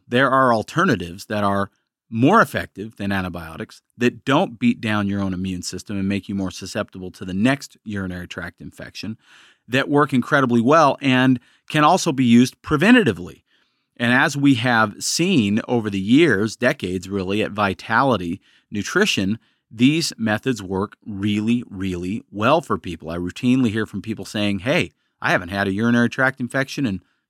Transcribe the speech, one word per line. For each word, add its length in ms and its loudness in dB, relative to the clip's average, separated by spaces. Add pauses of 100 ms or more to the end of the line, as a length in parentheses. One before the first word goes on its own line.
There 240 2
are 220 4
alternatives 720 -2
that 180 -2
are 240 0 (380)
more 320 4
effective 580 -4
than 140 -4
antibiotics, 680 -8 (160)
that 280 0
don't 340 0
beat 200 2
down 280 -2
your 140 -4
own 120 -2
immune 300 -6
system 340 -10
and 100 -4
make 220 -4
you 60 -4
more 160 -4
susceptible 580 -10
to 160 -16
the 80 -8
next 500 -2
urinary 440 -8
tract 340 -14
infection, 560 -14 (500)
that 220 -2
work 240 2
incredibly 480 2
well 400 4
and 380 4 (280)
can 160 0
also 280 4
be 120 0
used 380 6
preventatively. 800 2 (560)
And 160 0
as 240 2
we 180 4
have 480 0
seen 640 0
over 220 -2
the 100 -2
years, 560 4
decades 540 -2
really, 320 -2
at 100 -4
Vitality 880 0 (300)
Nutrition, 680 -2 (320)
these 440 2
methods 460 -2
work 340 -4 (100)
really, 640 -2
really 600 -8
well 320 2
for 160 -4
people. 320 -12
I 80 -6
routinely 540 0
hear 160 -4
from 160 -10
people 220 -10
saying, 340 -4
"Hey, 320 -2 (300)
I 100 -2
haven't 180 -2
had 180 -2
a 60 0
urinary 360 2
tract 300 -2
infection 460 -4
in 160 -4 (280)